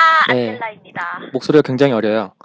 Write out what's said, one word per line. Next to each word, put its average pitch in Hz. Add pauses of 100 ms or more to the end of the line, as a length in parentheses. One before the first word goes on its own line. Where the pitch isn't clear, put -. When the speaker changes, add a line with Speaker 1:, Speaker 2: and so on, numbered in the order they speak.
(280)
Speaker 1:
네. 247
Speaker 2:
안젤라입니다. 202 (120)
Speaker 1:
목소리가 143
굉장히 135
어려요. 107 (100)